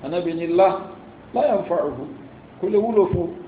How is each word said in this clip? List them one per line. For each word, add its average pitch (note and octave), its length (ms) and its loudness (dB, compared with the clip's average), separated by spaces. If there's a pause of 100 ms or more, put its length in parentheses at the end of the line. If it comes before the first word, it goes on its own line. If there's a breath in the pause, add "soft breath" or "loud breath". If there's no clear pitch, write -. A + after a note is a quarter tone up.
Ànábì E3+ 300 -4
ní, E3+ 120 -4
"La, F3+ 220 6 (640)
la A#3+ 120 0
yanfa'uhu." D#3 580 -2 (560)
Kò F3+ 80 -2
lè G#3 100 4
wúlò G#3+ 340 4
fún. F3 160 0 (200)